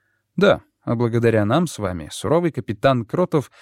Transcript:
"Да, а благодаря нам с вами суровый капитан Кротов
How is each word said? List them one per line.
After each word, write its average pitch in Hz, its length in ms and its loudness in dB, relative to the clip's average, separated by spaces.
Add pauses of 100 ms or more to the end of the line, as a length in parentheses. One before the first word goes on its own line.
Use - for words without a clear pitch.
(360)
"Да, 185 260 2 (260)
а 120 60 0
благодаря 117 500 2
нам 143 220 0
с - 120 -10
вами 90 320 -6
суровый 160 400 -2
капитан 123 540 -2
Кротов 156 460 -2 (120)